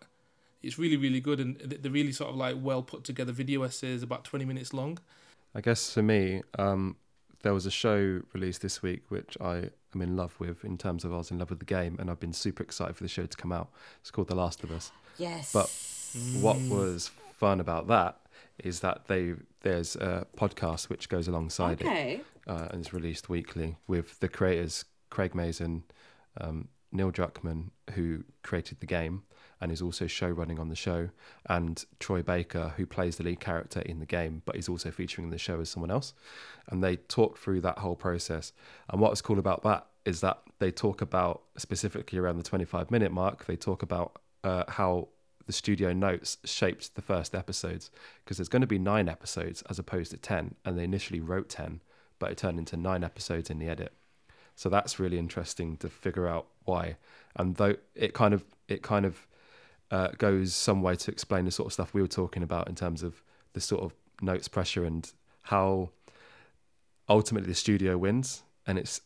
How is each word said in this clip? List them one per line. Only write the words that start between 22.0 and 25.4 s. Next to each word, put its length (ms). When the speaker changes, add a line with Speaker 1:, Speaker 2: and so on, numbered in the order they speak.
Speaker 2:
it, 80
uh, 240
and 100
is 120
released 360
weekly 480
with 340
the 80
creators, 560
Craig 240
Mazin, 480